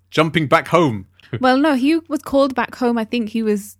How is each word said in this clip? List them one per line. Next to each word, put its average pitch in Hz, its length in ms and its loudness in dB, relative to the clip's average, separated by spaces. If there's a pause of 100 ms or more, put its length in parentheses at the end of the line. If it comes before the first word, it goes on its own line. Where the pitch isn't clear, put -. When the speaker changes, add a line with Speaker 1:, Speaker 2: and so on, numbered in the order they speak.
Speaker 1:
jumping 156 380 0
back 160 220 0
home. 131 420 2
<laughs> - 40 -20 (260)
Speaker 2:
Well, 254 180 4
no, 294 160 2
he 277 200 2 (120)
was 294 160 -6
called 277 320 0
back - 180 -4
home. 240 240 -2
I 220 80 -4
think 226 240 -4
he 226 140 -4
was, 208 360 -4